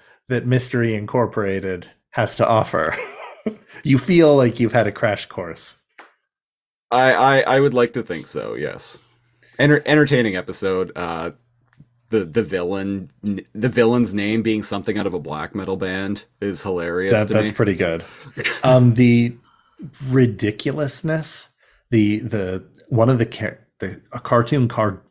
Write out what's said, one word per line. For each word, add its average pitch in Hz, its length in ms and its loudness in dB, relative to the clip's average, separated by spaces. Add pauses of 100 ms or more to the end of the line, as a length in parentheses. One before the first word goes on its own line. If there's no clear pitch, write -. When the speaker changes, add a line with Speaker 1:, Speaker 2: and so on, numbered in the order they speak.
(280)
Speaker 1:
that 120 180 -2
Mystery 123 480 0
Incorporated 98 920 -4 (220)
has 110 260 -2
to 120 120 2
offer. 95 520 0
<laughs> - 60 -10 (800)
You 135 140 4
feel 160 380 6
like 123 240 4
you've 113 140 2
had 113 140 4
a 98 40 -4
crash 104 340 -2
course. - 500 -12 (1120)
Speaker 2:
I, 127 240 4
I, 131 260 4 (160)
I 135 40 4
would 139 120 2
like 120 220 2
to 127 80 -4
think 80 240 -10
so, 55 280 -8
yes. 60 440 -10 (600)
Enter-, 147 280 4
entertaining 139 500 2
episode. 92 580 -4
Uh, 85 360 -6 (800)
the, 107 160 2
the 95 160 -2
villain, 95 680 -4 (140)
n-, 98 300 -6
the 110 160 -2
villain's 113 420 2
name 104 300 -2
being 110 200 0
something 101 360 -6
out 101 80 -2
of 90 80 -4
a 87 60 -4
black 76 340 -10
metal 95 220 -6
band 98 500 -6 (160)
is 101 200 -6
hilarious 90 520 -2
Speaker 1:
That, 107 140 2
Speaker 2:
to 107 60 0
Speaker 1:
that's 107 160 2
Speaker 2:
me. 104 60 -6
Speaker 1:
pretty 101 200 2
good. 85 280 -2 (600)
Um, 127 300 6
the 120 400 4 (760)
ridiculousness, 135 1400 -2 (400)
the, 107 280 2
the, 95 500 -6 (220)
one 117 180 4
of 127 100 4
the 117 80 0
char-, - 340 -10 (180)
the, 92 240 -10 (100)
a 131 80 -12
cartoon 120 480 2
card, 104 320 -4 (100)